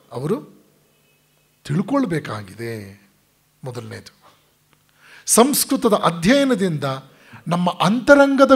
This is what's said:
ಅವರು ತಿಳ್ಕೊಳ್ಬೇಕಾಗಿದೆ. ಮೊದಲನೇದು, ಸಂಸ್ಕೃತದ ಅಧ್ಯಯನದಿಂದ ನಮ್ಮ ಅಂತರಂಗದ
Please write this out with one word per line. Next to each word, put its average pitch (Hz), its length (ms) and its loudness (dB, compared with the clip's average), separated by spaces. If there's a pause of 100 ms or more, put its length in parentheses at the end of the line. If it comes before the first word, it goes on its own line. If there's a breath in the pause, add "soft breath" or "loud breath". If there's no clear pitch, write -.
(120)
ಅವರು 165 420 -8 (1080)
ತಿಳ್ಕೊಳ್ಬೇಕಾಗಿದೆ. 117 1400 -6 (600)
ಮೊದಲನೇದು, 110 600 -16 (1000 soft breath)
ಸಂಸ್ಕೃತದ 254 640 2
ಅಧ್ಯಯನದಿಂದ 185 920 0 (640 loud breath)
ನಮ್ಮ 175 220 0
ಅಂತರಂಗದ 269 840 4